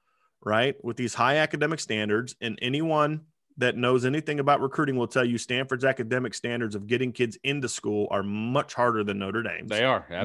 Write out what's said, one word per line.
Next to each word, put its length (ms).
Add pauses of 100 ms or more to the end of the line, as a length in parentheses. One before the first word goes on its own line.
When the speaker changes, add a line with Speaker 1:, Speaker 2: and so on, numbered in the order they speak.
(440)
Speaker 1:
right, 400
with 140
these 160
high 240
academic 420
standards, 600
and 200
anyone 640 (320)
that 180
knows 300
anything 340
about 220
recruiting 340
will 120
tell 180
you 120
Stanford's 460
academic 500
standards 420
of 120
getting 240
kids 320
into 240
school 440
are 120
much 500
harder 300
than 160
Notre 240
Dame's. 260
Speaker 2:
They 140
are. 260
Speaker 1:
Much 20 (140)